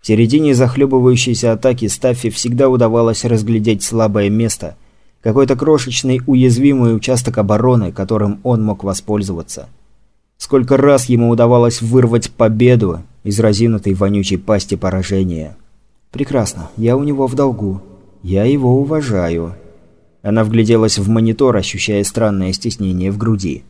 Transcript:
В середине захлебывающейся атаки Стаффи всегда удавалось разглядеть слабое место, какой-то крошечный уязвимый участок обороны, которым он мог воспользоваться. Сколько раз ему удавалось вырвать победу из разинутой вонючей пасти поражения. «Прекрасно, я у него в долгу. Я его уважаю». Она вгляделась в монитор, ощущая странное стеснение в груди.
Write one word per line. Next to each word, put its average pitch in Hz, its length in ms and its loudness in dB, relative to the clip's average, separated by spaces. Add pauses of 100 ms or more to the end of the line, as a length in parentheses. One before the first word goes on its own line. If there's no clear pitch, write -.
В - 60 -12
середине 123 480 2
захлебывающейся 127 960 2
атаки 120 360 -2
Стаффи 120 440 -2
всегда 123 380 0
удавалось 117 560 2
разглядеть 110 580 0
слабое 104 480 0
место, 110 440 -4 (460)
какой-то 127 340 2
крошечный 127 720 0
уязвимый 127 720 4
участок 123 420 -2
обороны, 107 540 0
которым 101 520 -4
он 117 200 0
мог 101 200 -4
воспользоваться. 95 840 -6 (680)
Сколько 135 380 0
раз 131 320 4
ему 117 220 2
удавалось 120 520 2
вырвать 117 500 2
победу 110 720 2 (220)
из 104 160 -4
разинутой 107 540 0
вонючей 98 440 -2
пасти 98 380 -2
поражения. 92 800 -4 (560)
«Прекрасно, 120 640 -4
я 117 220 0
у 139 60 -2
него 135 240 -2
в 123 80 -6
долгу. 107 460 -2 (400)
Я 95 220 -2
его 131 360 2
уважаю». 92 760 -2 (680)
Она 110 220 0
вгляделась 110 540 2
в 101 120 -2
монитор, 113 460 2
ощущая 101 480 -2
странное 98 500 -2
стеснение 95 580 -4
в 104 60 -6
груди. 101 520 -4